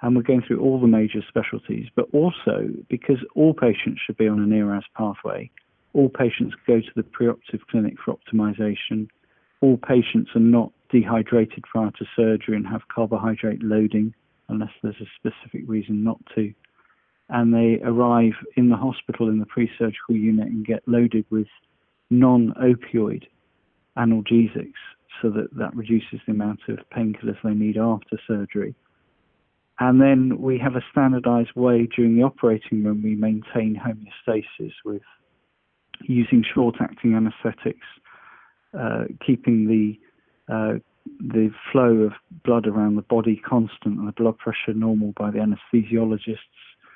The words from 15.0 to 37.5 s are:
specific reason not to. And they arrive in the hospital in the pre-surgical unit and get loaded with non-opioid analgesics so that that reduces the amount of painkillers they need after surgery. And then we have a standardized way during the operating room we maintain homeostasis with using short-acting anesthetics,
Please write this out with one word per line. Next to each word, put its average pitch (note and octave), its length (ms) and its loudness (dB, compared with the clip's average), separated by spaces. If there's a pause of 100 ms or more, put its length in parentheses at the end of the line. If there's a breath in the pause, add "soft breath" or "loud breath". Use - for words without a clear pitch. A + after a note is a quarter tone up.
specific - 500 -10
reason G#2+ 340 -2
not A2+ 140 -2 (160)
to. G#2+ 180 -2 (760)
And A#2 240 2
they A#2 320 2
arrive A#2 500 2 (220)
in B2 140 4
the A#2 60 4
hospital A#2 540 -4
in G#2+ 100 0
the G#2+ 80 -4
pre-surgical A2+ 680 -4
unit A2 300 0
and A2 180 -6
get A2+ 220 -4
loaded A#2 460 2
with G#2+ 160 -2 (640)
non-opioid B2 1120 2 (760)
analgesics A2+ 760 0 (460)
so A2+ 120 -2
that G#2+ 160 -4 (100)
that - 180 -6
reduces A2+ 520 -2
the G#2+ 60 -2
amount G#2 260 -4 (100)
of A2 80 -6 (180)
painkillers A2 480 -4
they G#2+ 120 0
need G#2+ 220 0
after A2 500 -2
surgery. G#2 480 -4 (1040)
And B2+ 200 6
then C3 400 4
we C3 200 -2
have B2+ 160 -2
a A#2+ 160 -6
standardized B2 640 2
way B2 400 2
during A#2 200 4
the A#2+ 60 4
operating A2+ 600 0
room G#2 200 -2
we G#2+ 120 -2
maintain A2 600 -2
homeostasis G#2+ 960 -8 (120)
with G#2 160 -8 (1040)
using A#2+ 400 2 (100)
short-acting A#2 600 -2
anesthetics, - 720 -4 (920 soft breath)